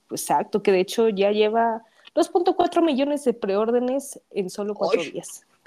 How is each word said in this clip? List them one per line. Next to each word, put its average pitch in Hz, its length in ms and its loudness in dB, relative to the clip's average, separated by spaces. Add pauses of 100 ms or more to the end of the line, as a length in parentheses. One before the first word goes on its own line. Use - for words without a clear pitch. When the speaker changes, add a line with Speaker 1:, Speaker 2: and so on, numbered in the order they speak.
(120)
Speaker 1:
exacto, 151 500 -2
que 202 100 2
de 190 100 6
hecho 226 280 0
ya 196 220 2
lleva 220 520 2 (300)
dos 330 160 0
punto 370 260 2
cuatro 339 280 0
millones 285 400 0
de 240 100 2
preórdenes 240 960 -2
en 185 220 -6
solo 208 240 -8
cuatro 185 260 0
Speaker 2:
¡Ay! 143 100 -8
Speaker 1:
días. - 360 -14 (200)